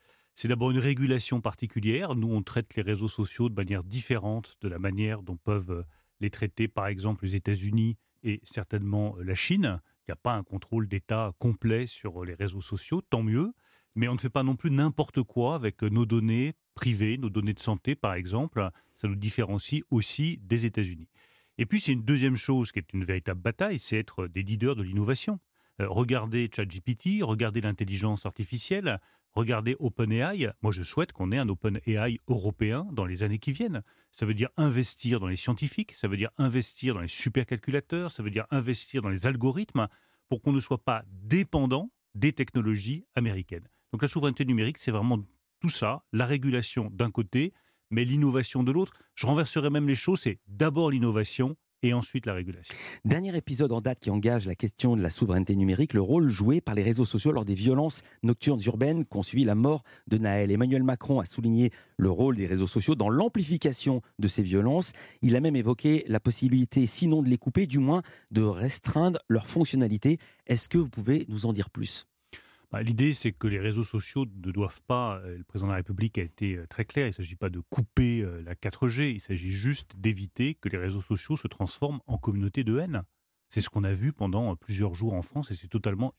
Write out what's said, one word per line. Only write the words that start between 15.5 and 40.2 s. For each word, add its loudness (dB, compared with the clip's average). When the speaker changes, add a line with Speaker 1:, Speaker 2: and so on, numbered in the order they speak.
Speaker 1:
avec, -2
euh, 4
nos 4
données 2
privées, 0
nos -4
données 0
de -10
santé, -2
par -2
exemple. -2
Ça -6
nous -2
différencie -2
aussi 0
des 0
États-Unis. -4
Et 0
puis, 2
c'est 0
une -2
deuxième 2
chose 0
qui -6
est -10
une -2
véritable -4
bataille, -2
c'est -2
être -6
des -6
leaders 0
de -4
l'innovation. -2
Euh, -2
regardez 0
chat -2
G -12
P -2
T, -2
regardez 0
l'intelligence -2
artificielle, -4
regardez 0
OpenAI. 0
Moi, 2
je -4
souhaite -2
qu'on -4
ait 0
un 0
OpenAI 0
européen 0
dans -2
les -4
années 0
qui -4
viennent. -2
Ça -4
veut 2
dire 0
investir 2
dans -2
les -2
scientifiques, -4
ça -4
veut -2
dire -2
investir 0
dans -4
les -4
supercalculateurs, -2
ça -10
veut -4
dire -4
investir -2
dans -2
les 0
algorithmes 0